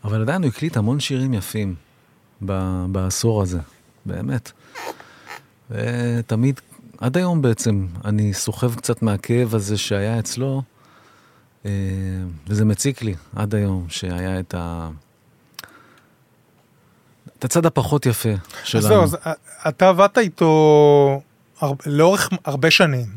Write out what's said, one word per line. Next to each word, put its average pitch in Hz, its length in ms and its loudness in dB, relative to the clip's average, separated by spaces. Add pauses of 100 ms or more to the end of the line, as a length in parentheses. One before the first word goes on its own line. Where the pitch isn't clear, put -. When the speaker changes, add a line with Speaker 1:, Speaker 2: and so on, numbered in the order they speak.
Speaker 1:
אבל 107 180 -2
עדיין 165 220 -2
הוא 135 60 0
הקליט 151 280 -4
המון 117 220 0
שירים 131 340 -2
יפים 101 420 -6 (720)
ב-, 92 460 -4
בעשור 98 500 0
הזה, 90 180 -2 (460)
באמת. 113 460 -6 (1200)
ותמיד, 120 880 -2 (380)
עד 131 200 -2
היום 175 240 2
בעצם, 110 460 2 (180)
אני 104 280 0
סוחב 117 420 -2
קצת - 260 -4
מהכאב 113 540 0
הזה 104 220 -2
שהיה 107 420 -2
אצלו, 135 420 -4 (1040)
אה, 101 60 -4 (760)
וזה 104 180 2
מציק 113 360 0
לי 104 140 -4 (200)
עד 104 200 -4
היום 95 340 -2
שהיה 92 500 -6
את 87 180 -10
ה-, 85 320 -8 (2500)
את - 60 -6
הצד 165 200 2
הפחות 147 400 0
יפה 113 240 0
Speaker 2:
אז 101 80 0 (260)
Speaker 1:
שלנו. - 240 0
Speaker 2:
זהו, 202 160 6
אז, 156 120 2
אה, 160 180 -8 (340)
אתה 185 220 4
עבדת 196 280 4
איתו 151 1040 6 (420)
הר-, 139 100 -2 (120)
לאורך 160 440 2 (160)
הרבה 143 260 0
שנים. 135 340 2 (120)